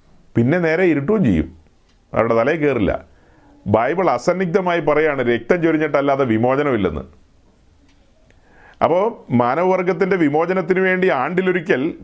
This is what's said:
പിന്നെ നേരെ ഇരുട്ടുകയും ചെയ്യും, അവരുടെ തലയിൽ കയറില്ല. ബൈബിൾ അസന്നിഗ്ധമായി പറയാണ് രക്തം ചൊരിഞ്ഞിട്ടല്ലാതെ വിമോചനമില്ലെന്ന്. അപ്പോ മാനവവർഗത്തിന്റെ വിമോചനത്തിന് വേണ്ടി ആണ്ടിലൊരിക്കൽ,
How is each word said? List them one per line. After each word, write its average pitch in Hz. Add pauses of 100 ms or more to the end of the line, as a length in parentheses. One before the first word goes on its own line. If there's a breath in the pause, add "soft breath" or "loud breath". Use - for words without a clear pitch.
(360)
പിന്നെ 123
നേരെ 165
ഇരുട്ടുകയും 165
ചെയ്യും, 85 (640)
അവരുടെ 113
തലയിൽ 135
കയറില്ല. 123 (720 soft breath)
ബൈബിൾ 139
അസന്നിഗ്ധമായി 175
പറയാണ് 147
രക്തം 120
ചൊരിഞ്ഞിട്ടല്ലാതെ 147
വിമോചനമില്ലെന്ന്. 113 (1800 soft breath)
അപ്പോ 190
മാനവവർഗത്തിന്റെ 180
വിമോചനത്തിന് 175
വേണ്ടി 185
ആണ്ടിലൊരിക്കൽ, 170